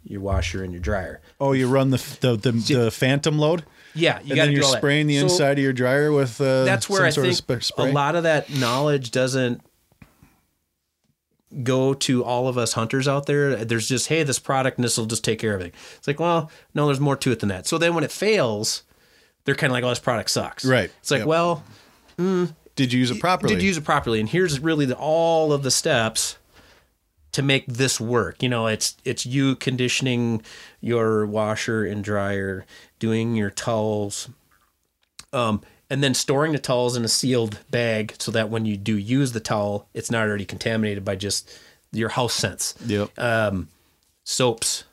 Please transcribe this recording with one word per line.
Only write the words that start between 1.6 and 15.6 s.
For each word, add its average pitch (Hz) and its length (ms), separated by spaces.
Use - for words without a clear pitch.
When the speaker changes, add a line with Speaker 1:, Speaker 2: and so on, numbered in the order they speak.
Speaker 2:
run 135 220
the 127 80
f-, - 220
the, 123 160
the, 120 160
Speaker 1:
Yeah. 117 320
Speaker 2:
the 110 60
phantom 139 480
load? 156 260
Speaker 1:
Yeah, 151 240
you - 20
Speaker 2:
And 143 80
Speaker 1:
gotta 135 120
Speaker 2:
then 147 120
you're 143 100
Speaker 1:
do 139 40
all 135 60
that. 117 60
Speaker 2:
spraying 151 280
the 143 120
Speaker 1:
So 143 60
Speaker 2:
inside 143 340
of 139 60
your 135 80
dryer 135 400
with, 139 280
uh, 131 240
Speaker 1:
that's 196 240
where 196 120
Speaker 2:
some 175 60
Speaker 1:
I 156 40
Speaker 2:
sort 151 180
of 175 80
Speaker 1:
think 127 260
Speaker 2:
sp-, - 100
spray? 127 180
Speaker 1:
a - 20
lot 143 240
of 165 80
that 156 260
knowledge 135 600
doesn't 127 500
go 131 320
to 127 300
all 123 220
of 123 100
us 117 180
hunters 131 340
out 143 180
there. 139 380
There's 113 240
just, 127 180
"Hey, 160 160
this 139 160
product, 131 400
and 123 60
this 113 120
will 113 100
just 113 180
take 107 160
care 110 140
of 92 60